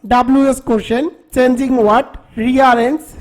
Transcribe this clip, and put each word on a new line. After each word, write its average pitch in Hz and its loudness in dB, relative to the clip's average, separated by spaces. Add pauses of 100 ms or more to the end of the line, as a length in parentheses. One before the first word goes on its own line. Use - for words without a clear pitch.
ডাব্লিউএইচ 262 0
কোশ্চেন, 233 -4 (240)
চেঞ্জিং 254 0
ওয়ার্ড, 220 2 (320)
রিঅ্যারেঞ্জ, 254 2 (200)